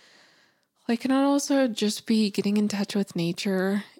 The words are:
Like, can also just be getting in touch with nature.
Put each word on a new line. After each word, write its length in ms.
Like, 120
can 120
also 560
just 380
be 240
getting 260
in 120
touch 260
with 220
nature. 680